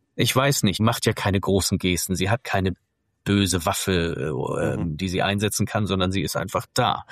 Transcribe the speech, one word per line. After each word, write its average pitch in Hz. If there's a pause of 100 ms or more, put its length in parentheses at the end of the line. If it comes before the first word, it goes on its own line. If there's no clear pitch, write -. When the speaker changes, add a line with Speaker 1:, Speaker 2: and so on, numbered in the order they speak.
(140)
Speaker 1:
ich -
weiß 139
nicht, 95
macht -
ja 110
keine 98
großen 92
Gesten. 90
Sie 95
hat 117
keine 95 (500)
böse 98
Waffe, 87
äh, 65 (500)
ähm, 73 (100)
Speaker 2:
Mhm. 76
Speaker 1:
die 95
sie 90
einsetzen 101
kann, 104
sondern 92
sie 98
ist -
einfach -
da. -